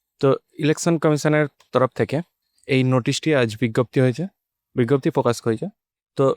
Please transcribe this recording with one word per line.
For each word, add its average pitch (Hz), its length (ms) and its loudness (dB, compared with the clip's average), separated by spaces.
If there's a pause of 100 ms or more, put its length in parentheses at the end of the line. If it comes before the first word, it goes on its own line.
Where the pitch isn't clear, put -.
(220)
তো 135 80 2 (280)
ইলেকশন 156 400 0
কমিশনের 151 480 0 (260)
তরফ 123 240 2
থেকে 123 220 -2 (500)
এই 131 160 2
নোটিশটি 127 520 0
আজ 123 140 2 (100)
বিজ্ঞপ্তি 123 400 -2
হয়েছে, 131 280 0 (480)
বিজ্ঞপ্তি 135 340 0
প্রকাশ 127 340 0
হয়েছে। 117 240 -2 (500)
তো 135 200 2